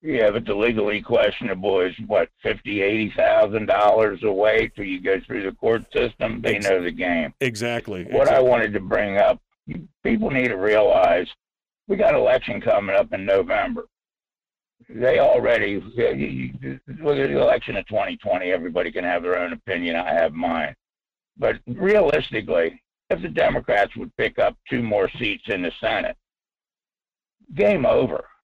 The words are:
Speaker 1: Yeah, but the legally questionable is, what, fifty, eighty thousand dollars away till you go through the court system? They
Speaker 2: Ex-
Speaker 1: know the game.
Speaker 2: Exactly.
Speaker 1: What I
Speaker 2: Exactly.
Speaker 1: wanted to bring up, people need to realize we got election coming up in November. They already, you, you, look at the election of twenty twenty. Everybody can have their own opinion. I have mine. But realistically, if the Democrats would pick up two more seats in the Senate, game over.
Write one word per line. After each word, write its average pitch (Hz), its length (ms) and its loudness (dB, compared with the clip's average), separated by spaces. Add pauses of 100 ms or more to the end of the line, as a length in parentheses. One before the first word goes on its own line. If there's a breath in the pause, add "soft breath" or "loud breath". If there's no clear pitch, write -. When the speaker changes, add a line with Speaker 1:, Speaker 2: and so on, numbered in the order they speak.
Speaker 1:
Yeah, 123 300 2
but 101 160 -4
the 107 80 -2
legally 104 480 0
questionable 101 760 0
is, 90 120 0 (140)
what, 98 240 0 (120)
fifty, 104 380 -4
eighty 104 340 0
thousand 107 520 2
dollars 104 560 4
away 110 520 2
till 104 120 -8
you 92 160 -6
go 95 240 0
through 104 180 -6
the 95 80 -4
court 113 400 -2
system? 117 480 -4
They 110 160 -2
Speaker 2:
Ex- 101 100 -4
Speaker 1:
know 95 160 2
the 87 100 -4
game. 82 480 -4
Speaker 2:
Exactly. 117 640 -4
Speaker 1:
What 135 240 2
I - 80 4
Speaker 2:
Exactly. 131 120 4
Speaker 1:
wanted 113 260 2
to 107 60 0
bring 101 360 -2
up, - 240 4 (640)
people 220 260 0
need 127 180 0
to 107 80 -2
realize 92 680 4 (640)
we - 80 0
got - 180 2
election 120 460 0
coming 101 340 0
up 98 180 2
in 95 120 -6
November. 98 640 0 (1000)
They 123 300 0
already, 113 640 2 (140)
you, 131 640 -2
you, 135 200 -12 (220)
look 147 140 0
at 139 140 0
the 139 100 0
election 127 360 2
of 95 100 -8
twenty 101 320 -4
twenty. 92 340 -2
Everybody 85 400 -2
can 90 100 -6
have 87 200 -2
their 90 160 -2
own 87 160 -4
opinion. 87 420 -4
I 85 160 -2
have 80 220 2
mine. 82 420 -4 (600)
But 110 200 0 (100)
realistically, 135 1120 0 (300)
if 170 120 -2
the 185 60 -6
Democrats 143 680 0
would - 200 -14
pick 113 220 -4
up 101 180 0 (140)
two 127 120 -2
more 104 360 0
seats 104 300 -6
in 98 140 -4
the 82 180 -4
Senate, 110 360 -4 (1400)
game 190 320 2
over. 117 380 2 (200)